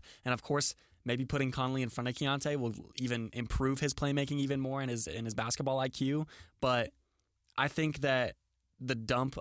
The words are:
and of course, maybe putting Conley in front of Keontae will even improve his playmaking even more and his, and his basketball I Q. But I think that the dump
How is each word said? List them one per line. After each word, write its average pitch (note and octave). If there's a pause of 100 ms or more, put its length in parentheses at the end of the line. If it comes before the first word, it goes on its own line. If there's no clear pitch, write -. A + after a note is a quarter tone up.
(240)
and B2+
of B2
course, - (300)
maybe B2
putting C3+
Conley C3
in A#2+
front A#2+
of B2
Keontae C#3+
will A#2+ (220)
even A#2+
improve C3
his C#3+
playmaking C#3+
even C#3
more C3+
and C3
his, A#2
and A2+
his A2
basketball C3
I C3+
Q. C#3 (340)
But B2 (680)
I C#3
think D3+
that C3 (420)
the B2+
dump B2